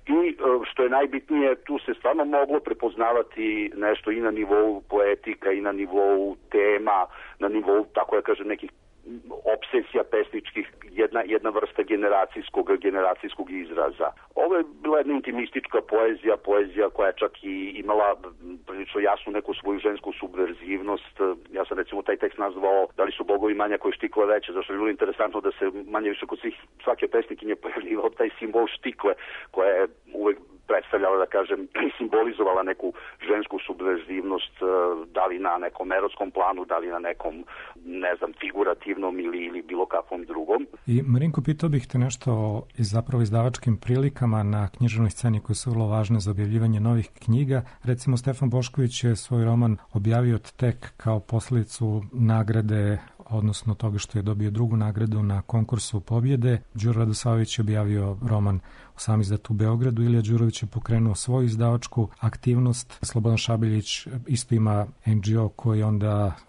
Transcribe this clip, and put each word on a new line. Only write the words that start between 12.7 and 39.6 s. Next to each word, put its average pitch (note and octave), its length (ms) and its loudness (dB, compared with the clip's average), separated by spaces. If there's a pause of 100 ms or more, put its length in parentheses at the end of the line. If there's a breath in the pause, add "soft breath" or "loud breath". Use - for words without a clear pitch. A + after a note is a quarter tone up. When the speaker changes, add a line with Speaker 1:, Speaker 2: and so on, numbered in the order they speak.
Speaker 1:
generacijskog F#2+ 720 -2
izraza. D#2+ 580 -2 (260 loud breath)
Ovo E3 200 2
je E3 80 2 (200)
bila D3+ 140 2
jedna C#3+ 160 2
intimistička B2 680 -4
poezija, A2 560 2
poezija G2+ 520 2
koja G2+ 180 0
je F#2 120 -2
čak - 240 -4
i G2 120 -8 (280)
imala, G#2 320 2 (520)
prilično G2 340 -8
jasnu G2+ 300 0
neku G2+ 220 -6
svoju G2 260 -6
žensku G2+ 400 -4
subverzivnost. F#2 960 -6 (360)
Ja F#2+ 140 -4
sam, F#2 120 -6
recimo, G2+ 240 -6
taj G2+ 160 -2
tekst - 200 -4
nazvao G2 500 0 (100)
Da G2 60 0
li G2 80 0
su - 120 -8
bogovi G2+ 300 0
manje G2+ 240 0
koje G2 160 -2
štikle G#2+ 320 0
veće, G2+ 280 0
zašto F#2 200 -6
je G2 40 -4
bilo G#2+ 120 0
interesantno G#2 520 -2
da G2 100 0
se - 140 -4 (220)
manje G#2+ 220 -4
više - 160 -6
kod - 140 -10
svih, A2+ 160 -8 (280)
svake - 240 -2
pesnikinje - 480 -2
pojavljivao G#2+ 540 -4
taj A2+ 200 -2 (100)
simbol A2+ 280 0
štikle, - 460 -2 (380 loud breath)
koja F#2 180 2
je F#2+ 180 4 (260)
uvek G#2 240 0 (300)
predstavljala, G2 500 2
da F#2+ 80 2
kažem, F#2+ 420 -2 (120)
<clears throat> - 180 -2
simbolizovala A2 640 0
neku F#2 300 -4 (360 loud breath)
žensku G#2 280 -2 (100)
subverzivnost, F#2 920 -4
e, F#2+ 40 -2 (480)
da F#2 120 0
li F2+ 140 -4
na F2+ 180 -2
nekom F2 340 -8
erotskom F#2+ 400 -2
planu, F#2 340 -2
da E2+ 120 -2
li E2+ 100 -4
na E2+ 120 -6
nekom, E2+ 460 -8 (400 loud breath)
ne F2+ 300 -4
znam, E2 160 -6 (100)
figurativnom F#2+ 760 -4
ili, F2 260 -6
ili E2+ 160 -8